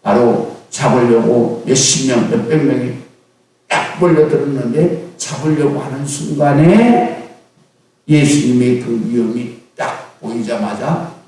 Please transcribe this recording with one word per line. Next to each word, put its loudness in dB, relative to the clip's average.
바로 0
잡으려고 2
몇십 0
명, 0
몇백 0
명이 -2
딱 -4
몰려들었는데 0
잡으려고 -2
하는 -8
순간에 2
예수님의 2
그 -4
위엄이 -4
딱 -10
보이자마자 -4